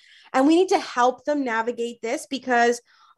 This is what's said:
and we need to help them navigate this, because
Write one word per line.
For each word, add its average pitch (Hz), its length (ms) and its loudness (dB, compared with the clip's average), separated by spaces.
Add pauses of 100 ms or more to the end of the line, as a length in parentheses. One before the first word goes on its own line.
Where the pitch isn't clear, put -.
(320)
and 269 140 2
we 320 100 6
need 370 140 2
to 381 80 2
help 254 480 -2
them 294 180 -2
navigate 233 560 -6
this, 247 260 -6
because 240 540 0 (380)